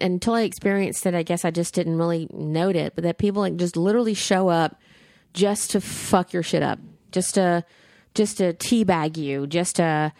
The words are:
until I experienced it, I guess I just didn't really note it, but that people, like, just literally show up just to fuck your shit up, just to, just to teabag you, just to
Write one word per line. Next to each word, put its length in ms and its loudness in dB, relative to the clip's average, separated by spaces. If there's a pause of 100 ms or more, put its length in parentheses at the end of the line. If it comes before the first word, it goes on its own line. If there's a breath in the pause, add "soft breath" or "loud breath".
until 320 0
I 80 2
experienced 640 -2
it, 80 0
I 80 0
guess 240 -2
I 40 0
just 220 -2
didn't 240 -2
really 380 0
note 420 0
it, 180 -2
but 100 -4
that 120 0
people, 240 0
like, 160 0
just 220 -2
literally 340 2
show 360 2
up 300 2 (540 soft breath)
just 380 0
to 100 2
fuck 540 0
your 80 -2
shit 200 0
up, 160 -2 (340)
just 240 -2
to, 280 2 (500 soft breath)
just 240 0
to 140 2
teabag 640 0
you, 300 -4
just 300 -2
to 440 2